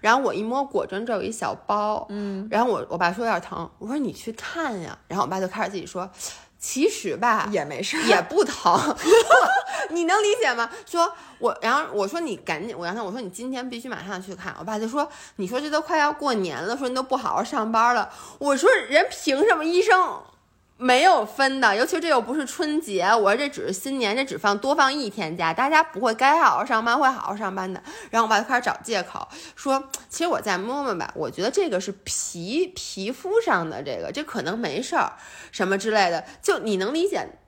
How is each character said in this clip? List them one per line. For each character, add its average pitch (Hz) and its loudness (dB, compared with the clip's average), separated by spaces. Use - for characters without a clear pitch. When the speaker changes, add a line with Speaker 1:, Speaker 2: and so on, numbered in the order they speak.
Speaker 1:
然 220 6
后 277 2
我 262 0
一 196 -2
摸， 254 -2
果 - -2
真 202 -6
这 233 -4
有 196 -2
一 202 -4
小 - -4
包。 208 -2
Speaker 2:
嗯。 202 -8
Speaker 1:
然 220 2
后 247 2
我， 117 -2
我 - -6
爸 175 2
说 208 -4
：“有 226 0
点 180 0
疼。” - -10
我 196 -14
说 269 -4
：“你 254 -4
去 - -12
看 262 -6
呀。” - -12
然 175 -4
后 156 0
我 135 -8
爸 190 -2
就 185 -2
开 202 -4
始 196 -6
自 202 -12
己 175 -8
说 185 -10
：“其 285 0
实 165 -2
吧， 208 2
Speaker 2:
也 165 0
没 147 -8
事 285 -4
儿。 320 -2
Speaker 1:
也 226 6
不 320 2
疼。” 180 4
<laughs> 762 -2
你 339 0
能 370 4
理 415 2
解 269 2
吗？ 233 -2
说 349 0
我， 233 0
然 226 2
后 302 0
我 202 0
说 320 -4
：“你 240 -4
赶 165 -6
紧。” 233 -10
我 170 -8
让 180 -4
他， 233 -6
我 185 -6
说 240 -8
：“你 208 -8
今 240 -10
天 254 -6
必 233 -10
须 254 -12
马 185 -10
上 190 -8
去 196 -12
看。” 180 -12
我 - -12
爸 214 -4
就 220 -2
说 226 -2
：“你 190 -4
说 247 -2
这 302 -6
都 302 0
快 320 -2
要 294 2
过 285 -2
年 170 -2
了， 208 -4
说 269 -4
你 254 -4
都 262 -2
不 262 -2
好 220 -2
好 175 2
上 226 -2
班 233 4
了。” 214 0
我 277 2
说 349 6
：“人 302 6
凭 285 2
什 370 6
么 311 -4
医 349 4
生 370 4
没 254 4
有 320 6
分 269 0
的？ 214 6
尤 240 2
其 339 -2
这 330 -4
又 269 4
不 226 -6
是 294 -2
春 302 -2
节， 190 -2
我 202 6
说 214 4
这 285 -2
只 - -8
是 185 -4
新 269 -6
年， 214 0
这 269 0
只 262 -6
放， 202 2
多 269 0
放 277 4
一 277 -4
天 170 -6
假， 170 -2
大 254 0
家 311 6
不 311 -4
会 226 2
该 277 4
好 240 8
好 151 0
上 226 0
班， 233 2
会 285 4
好 262 0
好 196 -6
上 202 -6
班 190 -6
的。” 180 -10
然 226 2
后 226 4
我 214 -6
爸 214 4
就 226 -4
开 269 0
始 247 2
找 - -2
借 202 -2
口， - -10
说 269 0
：“其 - -4
实 349 0
我 - 0
再 190 -2
摸 247 -4
摸 226 -2
吧， - -6
我 143 -4
觉 - -8
得 220 0
这 381 2
个 190 0
是 196 -8
皮-， 247 -4
皮 190 -8
肤 403 0
上 185 0
的 131 -10
这 117 -6
个， 80 -8
这 294 -8
可 208 -8
能 180 -4
没 185 -4
事 302 -6
儿， - 0
什 190 -2
么 196 0
之 214 -2
类 202 4
的。” 160 -4
就 359 2
你 208 0
能 196 -2
理 339 0
解 - -4